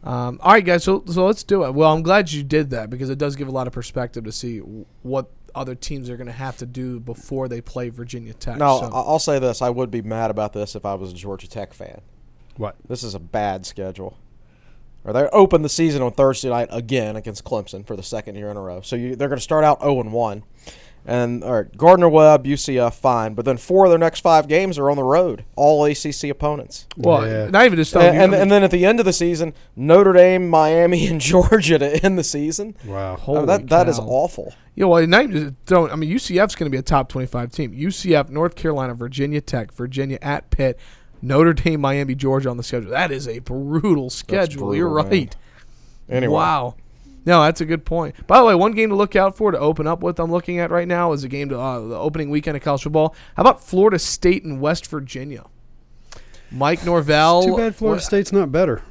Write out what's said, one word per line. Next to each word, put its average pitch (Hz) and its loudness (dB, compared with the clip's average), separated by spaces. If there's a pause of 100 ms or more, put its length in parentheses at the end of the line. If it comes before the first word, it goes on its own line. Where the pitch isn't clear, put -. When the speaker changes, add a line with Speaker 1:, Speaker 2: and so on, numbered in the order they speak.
Speaker 1:
Um, 123 -8
all 185 4
right, 220 4
guys, 175 0
so, 190 -2
so 180 -2
let's 208 -2
do 196 -2
it. 131 -6
Well, 156 2
I'm 160 0
glad 180 0
you 147 -8
did 143 -2
that 113 -10
because 127 -10
it 135 -8
does 143 -6
give 139 -12
a 131 -12
lot 131 -6
of 120 -12
perspective 123 -10
to 110 -12
see 117 -10
w-, 107 -18 (160)
what 131 -6 (260)
other 127 -10
teams 127 -12
are 123 -12
gonna 120 -14
have 131 -12
to 127 -14
do 123 -12
before 127 -10
they 120 -10
play 123 -12
Virginia 120 -16
Tech. - -10
Speaker 2:
Now, 139 2
Speaker 1:
So. 120 -6
Speaker 2:
I, 117 -6
I'll 156 0
say 143 0
this. 123 -2
I 123 0
would 123 -4
be 113 -6
mad 110 -4
about 107 -4
this 104 -8
if 104 -12
I 98 -4
was 95 -10
a 90 -16
Georgia 95 -14
Tech 101 -14
fan. - -20 (560)
Speaker 3:
What? 107 -10 (120)
Speaker 2:
This 123 -10
is 104 -12
a 95 -10
bad 95 -6
schedule. 95 -12 (840)
Or 104 -8
they 131 2
open 190 4
the 147 -4
season 151 -2
on 123 -4
Thursday 135 0
night 120 -2
again 113 -6
against 107 -14
Clemson 101 -10
for 113 -10
the 95 -14
second 107 -12
year 104 -12
in 104 -12
a 98 -12
row. 92 -12
So 127 -10
you, 123 -6
they're 135 -4
gonna 135 -6
start 156 0
out 147 4
oh 143 0
and 110 -8
one. 107 -4 (680)
And, 120 -2
all 127 -6
right, 104 -4
Gardner-Webb, 156 8
U 139 -2
C 131 -4
F, 120 0
fine. 113 0
But 110 -6
then 131 0
four 190 4
of 180 8
their 165 6
next 165 0
five 156 4
games 175 0
are 139 0
on 143 0
the 135 -2
road, 143 0 (100)
all 147 4
A 151 2
C 147 -6
C 143 -8
opponents. 147 -8 (120)
Speaker 1:
Well, 147 2
Speaker 3:
Yeah. 110 -4
Speaker 1:
not 196 6
even 190 4
just 156 0
Speaker 2:
And, 175 8
Speaker 1:
I 175 10 (160)
Speaker 2:
and, 190 6
Speaker 1:
mean 190 4
Speaker 2:
and 196 4
then 202 6
at 190 4
the 180 2
end 226 4
of 220 2
the 185 2
season, 170 -2 (240)
Notre 175 6
Dame, 180 6
Miami, 165 4
<laughs> - -
and 160 -2
Georgia 165 4
to 147 0
end 190 2
the 151 -4
season. 160 -6 (100)
Speaker 3:
Wow. 98 -8
Speaker 2:
I - -8
mean, - -12
Speaker 1:
Holy 143 -2
Speaker 2:
that, 165 0
that 170 6
is 135 0
Speaker 1:
cow. 110 -8
Speaker 2:
awful. 131 -4 (220)
Speaker 1:
Yeah, - 0
well, 170 4
not 202 6
even 214 -4
just 143 -4 (120)
throwing, 170 4
I - -8
mean, 156 -4
U 220 -2
C 180 -2
F's 196 0
gonna 151 -4
be 131 -4
a 131 -6
top 135 0
twenty-five 123 -8
team. 131 -8
U 147 -6
C 185 -2
F, 143 2
North 160 -4
Carolina, 135 -4
Virginia 131 -6
Tech, 120 -8
Virginia 131 -8
at 143 -8
Pitt, 131 -2 (440)
Notre 147 4
Dame, 156 -2
Miami, 139 -2
Georgia 135 -2
on 120 -8
the 120 -10
schedule. 117 -8
That 156 -2
is 135 -10
a 117 -10
brutal 143 -2
Speaker 2:
That's - -10
Speaker 1:
schedule. 165 -4
Speaker 2:
brutal, 101 -2
Speaker 1:
You're 165 -2
Speaker 2:
man. 151 -2
Speaker 1:
right. - -2 (760)
Speaker 2:
Anyway. 127 0
Speaker 1:
Wow. 151 -2 (500)
No, 170 6
that's 160 0
a 160 -4
good 160 -4
point. 160 -6
By 226 8
the 247 8
way, 214 6
one 196 4
game 220 0
to 202 -2
look 202 0
out 190 2
for 214 0
to 160 -2
open 151 0
up 170 -2
with 175 -4
I'm 165 -4
looking 175 -4
at 165 -2
right 175 -2
now 175 0
is 143 -4
a - -10
game 139 -8
to, 131 -6
uh, 127 -6
the 110 -10
opening 151 -4
weekend 147 -4
of 135 -10
college 143 -2
football. 156 0 (220)
How - -2
about 196 4
Florida 202 2
State - 0
and 139 -8
West 156 -2
Virginia? 135 -12 (1040)
Mike 147 -2
Norvell. 165 4
Speaker 3:
It's 185 4
too - 2
bad 226 -2
Florida 214 0
Speaker 1:
What 185 -6
Speaker 3:
State's 202 0
not 190 2
better. 156 0